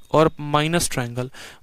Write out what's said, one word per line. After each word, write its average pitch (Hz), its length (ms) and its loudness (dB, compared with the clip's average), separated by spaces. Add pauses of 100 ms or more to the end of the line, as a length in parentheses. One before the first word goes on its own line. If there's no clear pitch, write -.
(120)
और 156 200 6 (100)
माइनस 151 500 0
ट्रायंगल। 123 380 -6 (340)